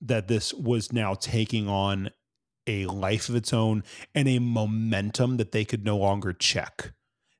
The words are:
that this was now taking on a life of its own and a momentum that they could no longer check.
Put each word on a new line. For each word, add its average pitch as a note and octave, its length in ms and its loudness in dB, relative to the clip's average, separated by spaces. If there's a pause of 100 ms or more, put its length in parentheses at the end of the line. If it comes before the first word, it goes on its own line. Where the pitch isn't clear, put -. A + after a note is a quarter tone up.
that A2+ 280 0
this A2 260 0
was A#2 380 0
now G#2+ 220 0
taking A2 540 0
on G2 420 0 (560)
a G2+ 200 -2
life G2 420 0
of A#2+ 60 -4
its A#2 180 -2
own A2 300 2 (320)
and C#3+ 140 4
a B2+ 100 4
momentum A2 960 0
that A2 160 -2
they G#2+ 120 2
could G#2 200 -4
no G#2 120 2
longer G2 360 2
check. - 600 -4 (480)